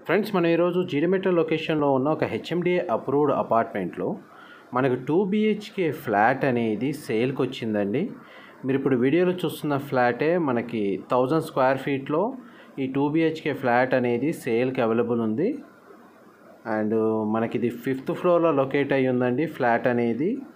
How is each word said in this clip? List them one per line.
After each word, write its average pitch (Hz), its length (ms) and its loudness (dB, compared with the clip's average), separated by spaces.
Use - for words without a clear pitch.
ఫ్రెండ్స్, 202 320 0
మనం 170 160 2
ఈరోజు 170 360 2
జీడిమెట్ల 175 460 0
లొకేషన్లో 156 600 0
ఉన్న 135 180 2
ఒక 151 160 0
హెచ్ఎండిఏ 170 540 -2
అప్రూవ్డ్ 131 460 0
అపార్ట్మెంట్లో 104 760 -2
మనకు 127 280 2
టూ 135 240 -2
బీహెచ్కే 208 640 -2
ఫ్లాట్ 120 480 2
అనేది 117 520 0
సేల్కి 131 460 -2
వచ్చిందండి. 107 600 -2
మీరు 131 180 0
ఇప్పుడు 135 180 2
వీడియోలో 165 380 2
చూస్తున్న 151 480 -4
ఫ్లాటే 127 480 2
మనకి 120 420 -2
థౌజండ్ 135 400 2
స్క్వేర్ 131 360 2
ఫీట్‌లో 143 400 -2
ఈ 135 140 -4
టూ 139 200 0
బీహెచ్కే 160 460 0
ఫ్లాట్ 127 400 2
అనేది 123 420 0
సేల్కి 127 460 0
అవైలబుల్ 117 400 0
ఉంది. 113 260 0
And 107 260 -2
మనకి 113 280 -2
ఇది 113 220 0
ఫిఫ్త్ 135 360 -4
ఫ్లోర్‌లో 170 400 2
లొకేట్ 139 380 2
అయి 135 160 4
ఉందండి 123 400 0
ఫ్లాట్ 117 400 0
అనేది. 120 420 0